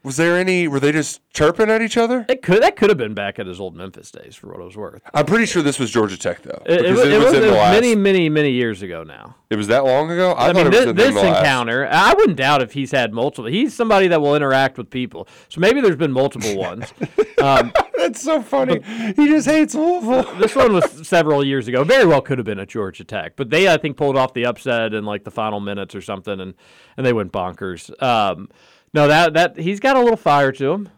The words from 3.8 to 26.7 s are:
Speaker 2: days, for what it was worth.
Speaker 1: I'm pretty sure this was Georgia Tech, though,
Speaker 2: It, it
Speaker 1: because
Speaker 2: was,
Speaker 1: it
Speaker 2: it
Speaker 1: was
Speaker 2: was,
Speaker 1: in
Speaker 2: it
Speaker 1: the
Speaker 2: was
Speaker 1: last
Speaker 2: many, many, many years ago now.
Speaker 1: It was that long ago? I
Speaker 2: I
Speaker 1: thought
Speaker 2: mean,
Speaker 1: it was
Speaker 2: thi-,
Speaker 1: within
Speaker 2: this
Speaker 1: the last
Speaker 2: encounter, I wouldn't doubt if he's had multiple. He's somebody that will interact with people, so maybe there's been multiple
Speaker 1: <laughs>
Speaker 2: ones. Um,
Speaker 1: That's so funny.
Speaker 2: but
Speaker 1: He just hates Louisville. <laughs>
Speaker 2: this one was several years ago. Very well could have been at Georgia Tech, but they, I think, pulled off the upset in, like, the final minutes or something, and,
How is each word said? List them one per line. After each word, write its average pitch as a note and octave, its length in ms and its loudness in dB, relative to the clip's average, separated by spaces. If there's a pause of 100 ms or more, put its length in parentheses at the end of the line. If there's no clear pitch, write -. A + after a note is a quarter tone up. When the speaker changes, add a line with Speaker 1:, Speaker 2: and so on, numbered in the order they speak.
Speaker 2:
days, - 240 -20
for - 120 -20
what F#2 120 -18
it F2 60 -18
was F#2 100 -20
worth. G#2 280 -16 (100)
Speaker 1:
I'm D3 140 0
pretty A3 180 2
sure F3 180 -2
this C#3 160 0
was B2+ 120 -4
Georgia G#2 260 0
Tech, - 240 -8
though, - 240 -14
Speaker 2:
It, E3+ 160 0
it - 40 0
Speaker 1:
because F#3 120 2
Speaker 2:
was, G3 100 4
Speaker 1:
it C#3+ 60 2
Speaker 2:
it G#3+ 60 4
Speaker 1:
was A3 80 4
Speaker 2:
was, F3 80 6
Speaker 1:
in C#3 40 4
Speaker 2:
it - 40 4
Speaker 1:
the G#3+ 60 4
Speaker 2:
was G2 100 4
Speaker 1:
last G#2 160 4
Speaker 2:
many, A#3 200 2
many, F#3+ 360 2
many D3 200 2
years A#2 300 -2
ago E2+ 220 -12
now. C#2 340 -20 (140)
Speaker 1:
It A2 60 -2
was G#2 100 -4
that B2+ 180 2
long C#3 260 2
ago? F3+ 220 0
I A#2+ 120 0
Speaker 2:
I - 20 4
Speaker 1:
thought F3 100 2
Speaker 2:
mean, E3+ 100 4
Speaker 1:
it - 40 4
was G#3+ 100 4
Speaker 2:
thi-, - 60 4
Speaker 1:
within B2 100 -2
Speaker 2:
this G#3 180 4
Speaker 1:
the G#2 140 2
last F#2+ 120 2
Speaker 2:
encounter, B2+ 500 0
I G3 240 4
wouldn't D4+ 240 2
doubt C3+ 240 2
if A2+ 100 -6
he's C#3 200 -8
had A#2+ 200 -2
multiple. A#2 380 -4
He's A3+ 240 -2
somebody G3+ 340 2
that D#3+ 140 2
will C#3+ 120 2
interact C3+ 440 0
with A2+ 100 -14
people, A#2+ 400 -10 (220)
so D#3 100 -12
maybe B3 220 2
there's F3+ 140 2
been C#3+ 160 -2
multiple B2+ 440 -2
Speaker 1:
<laughs> - 0 -
Speaker 2:
ones. F#2+ 380 -8 (440)
Um, - 320 2 (280)
Speaker 1:
That's D#4+ 240 -4
so D4+ 180 -2
funny. B3+ 380 -2
Speaker 2:
but A3 380 -8
Speaker 1:
He D4 120 4
just D4+ 180 2
hates D#4 280 0
Louisville. D4+ 600 -2
<laughs> F3+ 40 -12
Speaker 2:
this A3+ 180 0
one B3+ 160 4
was E3 340 -2
several D3+ 380 2
years C3+ 240 -2
ago. B2+ 160 0
Very A#3 220 4
well D3 160 4
could C3 160 -4
have G#2+ 80 -6
been G#2 120 -6
at G2 100 -12
Georgia G2 360 -8
Tech, F2 320 -10
but B2+ 140 -8
they, F#3 180 2
I D#3+ 80 4
think, D3+ 220 -6
pulled C#3 180 0
off C3 160 0
the A#2+ 140 -2
upset A#2 480 -4
in, G#2+ 100 -6
like, G#2 200 -8
the G#2+ 60 -14
final G#2+ 300 -6
minutes G2+ 340 -10
or G2 60 -12
something, G2 400 -10
and, F#2 140 -14 (420)